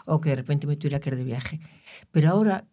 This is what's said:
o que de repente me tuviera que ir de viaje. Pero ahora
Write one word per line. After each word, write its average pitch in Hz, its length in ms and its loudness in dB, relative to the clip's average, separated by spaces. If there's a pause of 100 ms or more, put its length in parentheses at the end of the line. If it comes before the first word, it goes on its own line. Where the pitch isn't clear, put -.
o 156 140 2
que 160 80 -2
de 135 80 2
repente 143 280 -2
me 147 100 0
tuviera 143 240 -2
que 135 120 -6
ir 127 60 -4
de 127 60 -4
viaje. 127 360 -6 (520)
Pero 156 200 4
ahora 202 420 2